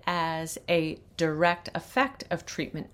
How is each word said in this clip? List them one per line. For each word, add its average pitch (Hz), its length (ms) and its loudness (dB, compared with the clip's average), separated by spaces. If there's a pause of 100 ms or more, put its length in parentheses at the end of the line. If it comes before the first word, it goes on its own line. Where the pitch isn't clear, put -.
as 165 500 -2 (100)
a 165 320 2 (200)
direct 165 560 2
effect - 560 0
of - 160 -4
Treatment - 480 -6